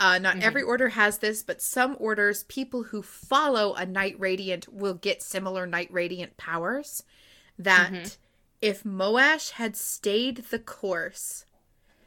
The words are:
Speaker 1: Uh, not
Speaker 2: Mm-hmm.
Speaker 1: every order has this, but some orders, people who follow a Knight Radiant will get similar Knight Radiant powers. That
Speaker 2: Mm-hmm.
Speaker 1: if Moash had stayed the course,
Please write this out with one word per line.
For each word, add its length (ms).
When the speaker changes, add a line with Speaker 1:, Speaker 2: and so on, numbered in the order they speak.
Speaker 1:
Uh, 160
not 180
Speaker 2:
Mm-hmm. 100
Speaker 1:
every 160
order 280
has 280
this, 260
but 180
some 380
orders, 440
people 400
who 180
follow 720
a 120
Knight 320
Radiant 560
will 200
get 280
similar 460
Knight 240
Radiant 460
powers. 680
That 340
Speaker 2:
Mm-hmm. 140
Speaker 1:
if 240
Moash 680
had 240
stayed 760
the 80
course, 840